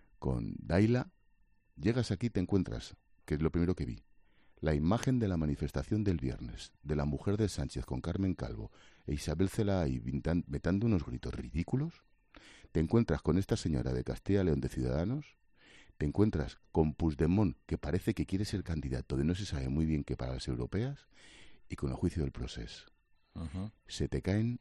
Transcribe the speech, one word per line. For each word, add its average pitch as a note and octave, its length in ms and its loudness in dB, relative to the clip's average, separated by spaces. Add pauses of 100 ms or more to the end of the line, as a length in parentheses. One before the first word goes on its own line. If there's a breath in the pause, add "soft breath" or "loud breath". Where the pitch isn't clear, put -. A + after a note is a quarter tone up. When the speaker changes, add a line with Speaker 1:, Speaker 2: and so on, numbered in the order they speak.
(180 soft breath)
Speaker 1:
con B1 400 -2
Daila, A2 520 2 (680)
llegas A2+ 360 2
aquí G#2 140 -2
y A2 40 2
te G2 100 0
encuentras, F2 540 0 (300)
que D#2 100 -2
es D2 80 0
lo D#2+ 80 4
primero E2+ 240 2
que C#2+ 120 -4
vi, A#1+ 160 -8 (580 soft breath)
la D#2 140 2
imagen G#2+ 440 2
de A2 100 2
la F#2 80 2
manifestación D2+ 680 0
del F#2 140 2
viernes, - 540 -6 (100)
de D2 120 -2
la D2 100 0
mujer D2+ 320 0
de G#2 120 2
Sánchez C2+ 360 -6
con B1+ 160 -6
Carmen F2+ 340 0
Calvo A1+ 360 -6 (360 soft breath)
e D2 80 -2
Isabel D#2+ 340 0
Celaá F#2+ 400 2
y B1+ 100 0
vintan-, C#2+ 480 0
metando F#2+ 400 0
unos F2+ 200 2
gritos A#1+ 280 -8
ridículos. E2+ 720 -4 (680 loud breath)
Te D#2+ 100 2
encuentras D#2+ 420 4
con E2 160 4
esta - 180 0
señora B1+ 360 0
de B1+ 120 -2
Castilla G2 380 0
y - 20 2
León D2 160 4
de B1+ 80 -2
Ciudadanos, D#2+ 680 -2 (600 loud breath)
te - 100 -2
encuentras E2+ 520 2 (120)
con D#2 240 4
Puigdemont, E2 640 2 (100)
que - 120 -4
parece F#2 360 -2
que - 120 0
quiere F#2+ 180 -2
ser G2 180 -4
candidato C2+ 540 -4
de C#2 80 2
no E2+ 100 2
se G2 120 -6
sabe C2 220 -4
muy D2 180 2
bien D#2 180 2
qué - 120 -4
para B1+ 180 -4
las - 120 -6
europeas, F#2+ 640 -4 (600 loud breath)
y - 80 -8
con C#2+ 140 -2
el B1+ 60 -4
juicio E2+ 260 0
del C2+ 100 -2
Procés. - 540 -10 (480)
Speaker 2:
Ajá. F2 380 -8 (160)
Speaker 1:
Se C#2+ 200 -4
te C2+ 140 -2
caen A2 380 2